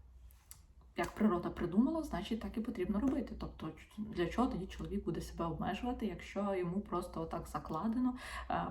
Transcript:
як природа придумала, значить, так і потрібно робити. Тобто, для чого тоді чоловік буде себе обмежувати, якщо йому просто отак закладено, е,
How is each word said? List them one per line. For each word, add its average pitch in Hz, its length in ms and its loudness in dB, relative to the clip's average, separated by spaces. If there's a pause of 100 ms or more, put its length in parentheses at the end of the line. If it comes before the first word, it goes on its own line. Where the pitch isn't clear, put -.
(960)
як - 180 -2
природа 175 360 6
придумала, 262 520 4
значить, 220 380 -2
так 208 160 -4
і 226 40 -2
потрібно 214 400 0
робити. 262 380 2
Тобто, 160 300 -6 (300)
для 175 280 0
чого 240 220 4
тоді 190 180 -2
чоловік 180 380 -4
буде 170 160 -2
себе - 240 -4
обмежувати, 196 640 -2
якщо 196 480 -2
йому 180 260 0
просто 180 400 -2
отак 165 280 -4
закладено, 220 680 2 (360)
е, 170 200 2